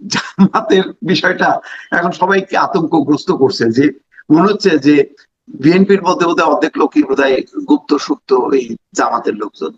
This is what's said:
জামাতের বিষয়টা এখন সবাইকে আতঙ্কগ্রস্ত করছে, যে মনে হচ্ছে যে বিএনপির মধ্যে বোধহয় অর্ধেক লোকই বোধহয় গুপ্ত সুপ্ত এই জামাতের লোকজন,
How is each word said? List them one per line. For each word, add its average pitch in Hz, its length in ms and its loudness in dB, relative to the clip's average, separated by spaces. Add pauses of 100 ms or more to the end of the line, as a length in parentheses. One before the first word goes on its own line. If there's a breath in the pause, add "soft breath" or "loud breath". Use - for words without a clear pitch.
জামাতের 196 760 0 (180)
বিষয়টা 175 580 -2 (300 loud breath)
এখন 175 200 -2
সবাইকে 190 460 -2
আতঙ্কগ্রস্ত 151 760 -2
করছে, 127 400 0
যে 131 120 2 (460 loud breath)
মনে 170 220 4
হচ্ছে 185 260 0
যে 139 360 2 (340 soft breath)
বিএনপির 190 540 2
মধ্যে 175 240 0
বোধহয় 170 240 0
অর্ধেক - 280 -2
লোকই - 240 0
বোধহয় 131 400 0 (260)
গুপ্ত 143 280 -2
সুপ্ত - 340 -6 (240)
এই 117 220 -4 (160)
জামাতের 117 420 -2
লোকজন, 104 440 -10